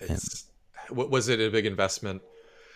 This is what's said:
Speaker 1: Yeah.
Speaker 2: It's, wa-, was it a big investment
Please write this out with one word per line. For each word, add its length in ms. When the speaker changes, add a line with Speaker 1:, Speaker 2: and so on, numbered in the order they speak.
Speaker 1:
Yeah. 120
Speaker 2:
It's, 360
wa-, 160
was 220
it 120
a 100
big 160
investment 560